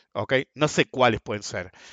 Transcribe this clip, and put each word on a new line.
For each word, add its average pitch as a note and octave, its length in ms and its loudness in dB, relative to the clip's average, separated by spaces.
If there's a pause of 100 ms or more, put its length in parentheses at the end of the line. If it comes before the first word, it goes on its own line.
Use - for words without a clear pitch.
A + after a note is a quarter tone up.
(120)
¿Ok? A2+ 220 -2 (200)
No D3 120 2
sé D3 200 0
cuáles B2 340 2
pueden G#2 240 -8
ser. F#2 260 -10 (220)